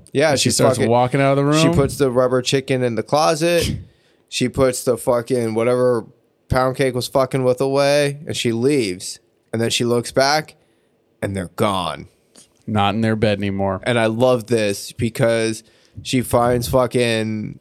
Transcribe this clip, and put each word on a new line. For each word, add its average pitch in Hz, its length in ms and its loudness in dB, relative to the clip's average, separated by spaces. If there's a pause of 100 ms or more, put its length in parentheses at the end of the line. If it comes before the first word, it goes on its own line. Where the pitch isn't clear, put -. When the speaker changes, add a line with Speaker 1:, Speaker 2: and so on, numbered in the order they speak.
(120)
Speaker 1:
Yeah, 147 180 2
Speaker 2:
And 135 100 0
she 123 100 2
Speaker 1:
she 110 40 -2
Speaker 2:
starts 131 240 2
Speaker 1:
fucking 127 120 0
Speaker 2:
walking 123 300 2
out 139 120 2
of 139 60 2
the 139 60 0
room. 151 160 2 (120)
Speaker 1:
She 170 40 0
puts 139 220 0
the 139 120 2
rubber 127 300 2
chicken 131 420 -2
in 120 120 -2
the 107 80 -4
closet. 165 760 0 (520)
She - 200 -2
puts 131 360 0
the 120 120 2
fucking 120 580 -2
whatever 123 520 0 (420)
pound 131 280 2
cake 131 180 0
was 123 140 -4
fucking 131 340 0
with 127 180 2
away, 143 680 0
and 110 100 -6
she 120 160 -2
leaves. 113 680 -2 (340)
And 113 80 -2
then 117 100 0
she 123 140 -2
looks 120 280 -2
back, 143 420 0 (680)
and 98 160 -6
they're 90 200 -8
gone. 87 500 -2 (600)
Speaker 2:
Not 101 280 2
in 110 80 -2
their 110 140 0
bed 107 220 0
anymore. 98 460 -4
Speaker 1:
And 120 140 0
I 113 80 2
love 117 400 2
this 107 460 -2
because 113 720 -2 (400)
she 127 200 -2
finds 120 460 0
fucking 113 920 -2